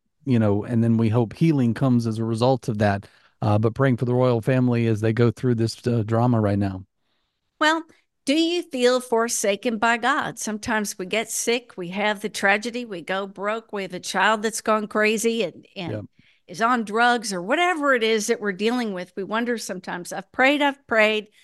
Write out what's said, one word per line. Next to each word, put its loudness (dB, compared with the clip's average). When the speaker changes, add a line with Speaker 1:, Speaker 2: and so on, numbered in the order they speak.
Speaker 1:
you 4
know, 2
and 0
then 4
we 2
hope 2
healing 2
comes 2
as -2
a -4
result 0
of -4
that. 2
Uh, 4
but 2
praying 2
for -2
the 0
royal 2
family 2
as 0
they 2
go 4
through 0
this, -2
uh, 0
drama 2
right 2
now. -4
Speaker 2:
Well, 2
do 0
you 0
feel 0
forsaken -2
by 2
God? -2
Sometimes -4
we -10
get -4
sick, -4
we -8
have -2
the -8
tragedy, -2
we -10
go -4
broke, -8
we -4
have -10
a -10
child 2
that's -4
gone 0
crazy 0
and, -8
and -8
Speaker 1:
Yep. -8
Speaker 2:
is -8
on 0
drugs 0
or -6
whatever 0
it 0
is 0
that -2
we're -2
dealing -2
with. -10
We -6
wonder -4
sometimes, -10
"I've -12
prayed, 2
I've -2
prayed. 0